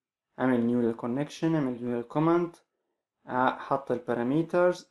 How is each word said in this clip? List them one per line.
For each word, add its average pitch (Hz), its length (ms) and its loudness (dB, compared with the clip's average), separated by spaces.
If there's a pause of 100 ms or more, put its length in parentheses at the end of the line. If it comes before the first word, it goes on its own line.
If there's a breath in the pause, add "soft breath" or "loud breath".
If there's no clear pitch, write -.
(400)
عمل 127 260 2
نيو 120 160 0
للكونكشن، 131 720 -2
عمل 127 280 -2
نيو 120 140 -4
للكوماند، 165 580 0 (720)
ع-، 127 320 0
حط - 340 -2
الباراميترز، 156 1000 0